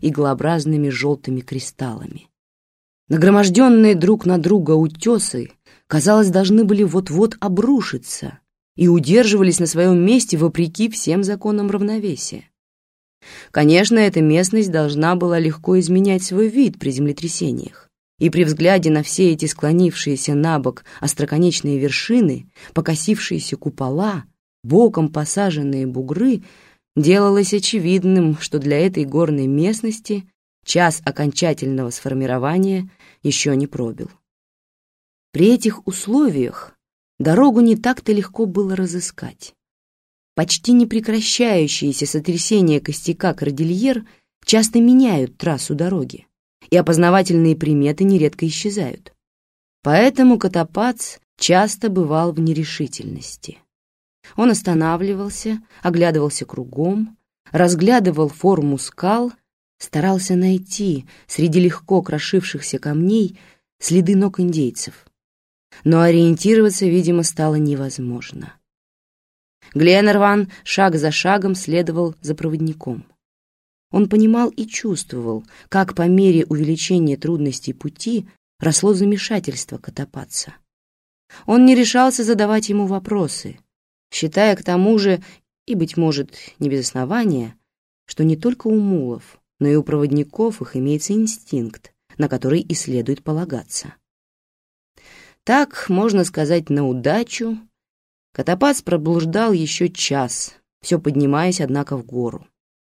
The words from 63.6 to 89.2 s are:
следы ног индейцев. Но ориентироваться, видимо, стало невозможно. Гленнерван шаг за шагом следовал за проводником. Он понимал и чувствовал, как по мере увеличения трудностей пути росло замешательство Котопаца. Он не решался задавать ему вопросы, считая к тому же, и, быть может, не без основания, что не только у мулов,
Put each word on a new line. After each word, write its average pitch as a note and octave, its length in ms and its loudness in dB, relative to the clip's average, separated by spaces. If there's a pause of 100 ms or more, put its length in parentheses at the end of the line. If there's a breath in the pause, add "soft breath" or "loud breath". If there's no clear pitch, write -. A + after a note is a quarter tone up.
следы F#3 380 2
ног G3 220 0
индейцев. D#3+ 680 -4 (760 loud breath)
Но D#3+ 200 4
ориентироваться, F3+ 800 4
видимо, F3 380 2
стало D#3 320 -2
невозможно. C3+ 1000 -6 (1200 soft breath)
Гленнерван G3+ 760 4 (140 loud breath)
шаг G3 320 0
за D3+ 140 0
шагом F#3+ 440 -2
следовал E3+ 640 -2
за D#3 140 -8
проводником. D#3 720 -6 (840)
Он G#3 180 2
понимал A3 400 4
и A3+ 180 -8
чувствовал, A#2+ 800 -8 (240 soft breath)
как F#3+ 260 -2
по E3+ 140 0
мере F#3 380 4
увеличения D#3 680 0
трудностей D3 560 -6
пути G3 560 -8 (300 loud breath)
росло F#3 360 2
замешательство F#3+ 840 -2
Котопаца. - 760 -14 (920 loud breath)
Он A#3+ 200 6
не C4 100 8
решался B3 500 2
задавать G#3+ 440 0
ему G3+ 180 -2
вопросы, F#3+ 720 -6 (520)
считая F#3+ 460 0
к F3+ 60 -14
тому F#3+ 360 2
же, F#3+ 240 0 (440 loud breath)
и, A#3+ 80 -6
быть E3 220 -4
может, D3+ 400 -2 (220 loud breath)
не D3 100 -4
без C3 180 -4
основания, C3 680 -4 (500)
что - 180 -4
не D#3+ 120 2
только A#3+ 320 -4
у A3 100 2
мулов, D#3 640 -4 (180)